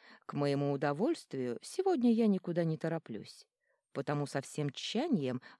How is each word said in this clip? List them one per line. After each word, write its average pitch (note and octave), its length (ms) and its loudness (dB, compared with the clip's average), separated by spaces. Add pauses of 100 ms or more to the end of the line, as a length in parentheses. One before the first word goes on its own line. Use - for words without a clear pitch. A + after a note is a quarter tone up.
(260)
К - 80 -14
моему C#3+ 380 2
удовольствию, C#3+ 880 -2
сегодня E4+ 500 2
я A3+ 160 4
никуда F3 360 2
не D#3+ 140 0
тороплюсь, - 680 -6 (460)
потому D3 340 -2
со C#3 160 -4
всем C#3+ 300 -4
тщанием E3+ 720 0 (180)